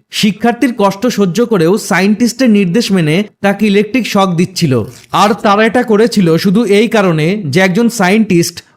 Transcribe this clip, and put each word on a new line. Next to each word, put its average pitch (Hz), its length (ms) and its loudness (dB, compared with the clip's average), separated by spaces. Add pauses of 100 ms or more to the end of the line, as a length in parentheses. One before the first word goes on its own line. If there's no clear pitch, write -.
(100)
শিক্ষার্থীর 233 680 -2
কষ্ট 196 280 -2
সহ্য 202 400 0
করেও 196 320 0
সায়েন্টিস্টের 214 720 0
নির্দেশ 202 420 0
মেনে 170 320 0 (160)
তাকে 202 260 0
ইলেকট্রিক 208 400 0
শক 190 300 0
দিচ্ছিল। 131 480 -2 (280)
আর 196 220 2
তারা 208 320 0
এটা 247 160 0
করেছিল 208 540 2
শুধু 190 280 0
এই 202 240 2
কারণে 190 580 0
যে 143 140 0
একজন 190 280 0
সায়েন্টিস্ট, 196 720 0 (140)